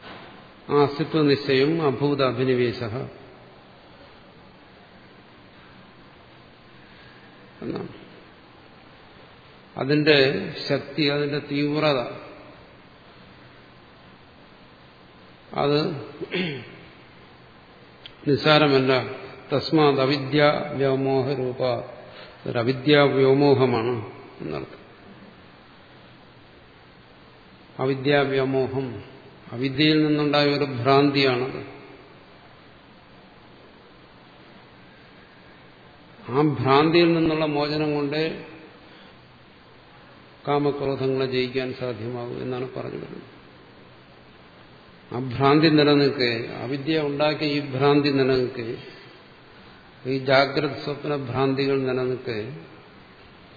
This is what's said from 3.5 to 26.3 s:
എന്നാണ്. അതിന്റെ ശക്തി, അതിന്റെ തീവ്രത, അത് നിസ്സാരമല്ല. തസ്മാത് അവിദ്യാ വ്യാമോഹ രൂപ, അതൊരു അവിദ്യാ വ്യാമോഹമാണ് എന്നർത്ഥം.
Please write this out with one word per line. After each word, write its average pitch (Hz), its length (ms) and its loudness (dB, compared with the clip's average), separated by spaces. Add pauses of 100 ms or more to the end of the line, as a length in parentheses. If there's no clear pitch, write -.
എന്നാണ്. - 260 -4 (1900)
അതിന്റെ 147 420 4 (500)
ശക്തി, 139 340 -4
അതിന്റെ 147 360 -2
തീവ്രത, 147 640 -2 (3500)
അത് 143 240 0 (2500)
നിസ്സാരമല്ല. 135 800 4 (440)
തസ്മാത് 147 480 2
അവിദ്യാ 143 720 2
വ്യാമോഹ 135 580 0
രൂപ, 127 300 -4
അതൊരു - 960 -6
അവിദ്യാ 131 440 4
വ്യാമോഹമാണ് 131 1080 4 (280)
എന്നർത്ഥം. 76 400 -10 (3000)